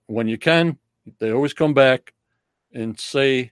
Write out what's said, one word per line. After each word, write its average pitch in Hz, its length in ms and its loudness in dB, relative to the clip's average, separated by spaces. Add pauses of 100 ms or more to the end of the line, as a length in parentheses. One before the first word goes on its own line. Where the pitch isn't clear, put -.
when 113 220 -4
you 110 100 -4
can, 165 400 0 (400)
they 110 140 -2
always 139 220 0
come 151 200 0
back 131 400 2 (580)
and 113 280 -8
say 131 520 -2